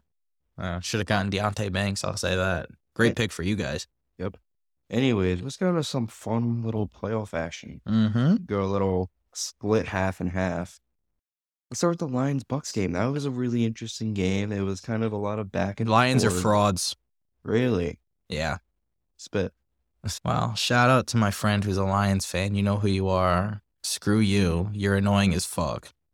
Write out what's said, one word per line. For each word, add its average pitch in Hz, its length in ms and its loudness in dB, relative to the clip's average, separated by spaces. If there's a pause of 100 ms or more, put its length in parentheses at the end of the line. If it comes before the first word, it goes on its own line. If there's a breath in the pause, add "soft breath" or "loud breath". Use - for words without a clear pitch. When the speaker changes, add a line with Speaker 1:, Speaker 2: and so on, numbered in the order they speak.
(560)
Speaker 1:
Uh, 90 240 -6
should 107 200 -4
have 98 80 -2
gotten 101 220 2
Deonte 101 400 -2
Banks, 98 340 -2
I'll 98 120 -4
say 92 200 -2
that. 92 340 -2 (240)
Great 120 140 4
Speaker 2:
Yeah. - 80 0
Speaker 1:
pick 107 160 -2
for - 100 -8
you 95 120 0
guys. 78 320 -4 (300)
Speaker 2:
Yep. - 220 -8 (500)
Anyways, 98 540 2
let's 135 160 -10
go 185 160 0
to 156 100 0
some 123 220 -2
fun 117 560 -2
little 110 260 -2
playoff 104 460 -6
action. - 520 -8
Speaker 1:
Mm-hmm. 117 600 2
Speaker 2:
Go 101 160 0
a - 20 0
little 95 460 0 (240)
split - 540 0
half 95 320 -2
and 90 100 -2
half. 90 500 -4 (880)
Let's - 100 -8
start 175 120 2
with 170 60 -6
the 165 100 -4
Lions-Bucks 135 640 -2
game. 95 200 0
That 90 200 0
was 143 140 -4
a 143 40 -2
really 120 360 0
interesting 113 480 -6
game. 98 380 0
It 101 100 -2
was 98 180 -2
kind 113 240 -4
of 110 80 -2
a 107 60 -4
lot 104 200 -4
of 101 140 -8
back 95 280 -2
and 107 100 0
Speaker 1:
Lions 123 340 6
are 110 60 4
Speaker 2:
forth. 90 100 0
Speaker 1:
frauds. 101 560 2 (460)
Speaker 2:
Really? 107 560 0 (320)
Speaker 1:
Yeah. 76 260 -2 (640)
Speaker 2:
Spit. - 340 -4 (720)
Speaker 1:
Well, 117 300 0
shout 123 340 4
out 127 200 4
to 117 100 0
my 104 120 4
friend 104 320 0
who's 98 140 -2
a 98 80 0
Lions 98 400 2
fan. 98 300 -2
You 101 80 0
know 101 160 2
who 104 100 0
you 95 200 0
are. 92 520 2 (220)
Screw - 360 0
you. 98 540 2
You're 101 240 2
annoying 98 380 4
as 92 100 -2
fuck. - 480 -6 (220)